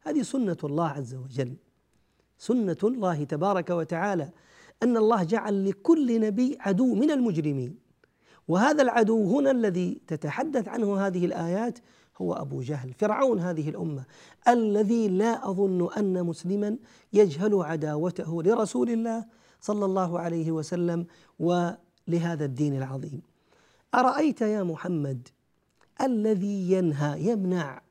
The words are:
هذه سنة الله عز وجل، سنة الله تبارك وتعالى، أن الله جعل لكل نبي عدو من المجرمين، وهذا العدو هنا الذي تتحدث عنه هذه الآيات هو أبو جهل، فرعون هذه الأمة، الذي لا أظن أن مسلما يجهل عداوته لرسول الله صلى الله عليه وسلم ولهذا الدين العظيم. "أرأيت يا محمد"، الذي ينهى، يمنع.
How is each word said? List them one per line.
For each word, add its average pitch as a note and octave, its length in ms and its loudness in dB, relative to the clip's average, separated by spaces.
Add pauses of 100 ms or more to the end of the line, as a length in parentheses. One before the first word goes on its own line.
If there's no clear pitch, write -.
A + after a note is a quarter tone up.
هذه D#4 220 -2
سنة G#3 420 -2
الله D#3 240 0
عز C#3 260 -8
وجل، C3 400 -6 (840)
سنة A3 460 0
الله F#3+ 400 0
تبارك E3+ 460 -2
وتعالى، E3+ 600 -2 (520)
أن A#3+ 140 2
الله A3 260 4
جعل G3 460 0
لكل A#3+ 520 2
نبي A3 400 0
عدو G#3+ 340 2
من B3+ 160 2
المجرمين، D#3 680 0 (720)
وهذا C4 340 4
العدو A3+ 560 4
هنا C#4 120 4
الذي F#3+ 560 0
تتحدث G#3 600 -4
عنه G3+ 380 0
هذه F3+ 180 0
الآيات F3+ 540 -2 (380)
هو F3+ 160 -4
أبو C#3 280 -6
جهل، B2+ 320 -8
فرعون G#3+ 460 2
هذه E3 300 -2
الأمة، D3+ 360 -6 (440)
الذي A3 600 4
لا G#3+ 420 0
أظن F#3 420 0
أن F#3 320 0
مسلما G3+ 520 -4 (360)
يجهل G3+ 420 4
عداوته E3 880 -2
لرسول A#3 480 2
الله A3+ 340 -2 (360)
صلى G#3 240 -2
الله F#3 360 0
عليه E3 300 -2
وسلم E3+ 560 -2 (320)
ولهذا E3+ 1080 -2
الدين C#3 320 -2
العظيم. C3+ 460 -8 (720)
"أرأيت C4+ 460 2
يا G#3+ 220 0
محمد"، D3+ 680 -4 (720)
الذي G3+ 680 2
ينهى، D3 540 2
يمنع. F3+ 640 -2